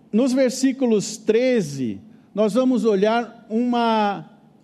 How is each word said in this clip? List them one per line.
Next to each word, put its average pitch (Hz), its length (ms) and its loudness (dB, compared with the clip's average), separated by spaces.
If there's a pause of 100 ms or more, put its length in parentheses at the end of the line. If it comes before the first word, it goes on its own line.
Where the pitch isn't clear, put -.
(120)
nos 240 200 2
versículos 254 840 0
treze, 160 840 -2 (340)
nós 202 200 0
vamos 254 300 2
olhar 220 680 0
uma 220 800 -2 (340)